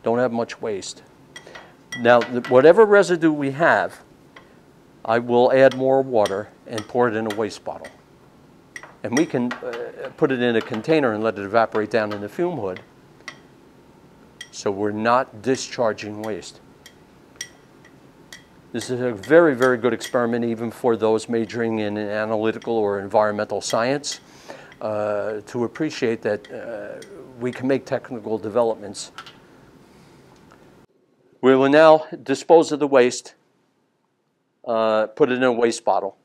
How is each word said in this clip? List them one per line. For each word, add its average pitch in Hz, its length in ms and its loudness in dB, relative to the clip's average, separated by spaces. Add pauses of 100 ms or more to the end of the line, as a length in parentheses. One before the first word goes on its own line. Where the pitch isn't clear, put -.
don't 117 160 0
have 123 140 0
much 117 300 -8
waste. 104 420 -10 (960)
Now, 120 220 6
th-, 123 280 -6
whatever 160 360 8
residue 175 480 4
we 139 180 -4
have, 123 500 0 (1040)
I 113 140 2
will 120 320 2
add 131 240 6
more 135 260 2
water 104 480 0 (160)
and 110 220 -8
pour 123 200 0
it 107 80 -2
in 110 160 -2
a 101 40 -4
waste 107 280 -6
bottle. - 240 -12 (1160)
And 110 140 -2
we 160 80 2
can, 123 260 -4
uh, 120 680 -12
put 147 140 0
it 123 100 -2
in 120 140 2
a 110 60 2
container 127 520 -2
and 107 100 -4
let 107 140 -2
it 101 60 -8
evaporate 107 460 0
down 107 240 -2
in 101 80 -10
the 104 80 -10
fume 175 280 -4
hood. 92 240 -8 (1700)
So - 200 -6
we're 104 200 -4
not 113 500 -2
discharging 107 800 -4
waste. 104 380 -12 (2000)
This 120 180 -10
is 123 120 -4
a 123 100 -4
very, 135 440 4
very 127 220 2
good 117 140 0
experiment 120 540 -2
even 113 260 -6
for 117 240 0
those 110 320 0
majoring 113 520 -4
in 104 180 -4
analytical 107 760 -4
or 101 260 0
environmental 104 600 0
science, 127 640 -4 (580)
uh, 104 680 -4
to 120 180 -4
appreciate 120 560 -4
that, 104 300 -4
uh, 110 540 -14 (340)
we 123 120 -4
can 123 160 -8
make 135 180 0
technical 110 520 -6
developments. 104 720 -4 (2250)
We 131 140 6
will 135 140 4
now 156 360 8 (160)
dispose 139 500 4
of 143 80 -4
the 147 80 0
waste, 123 460 2 (1300)
uh, 110 420 0
put 127 240 0
it 123 60 0
in 127 60 0
a 127 80 4
waste 117 320 0
bottle. 98 420 -2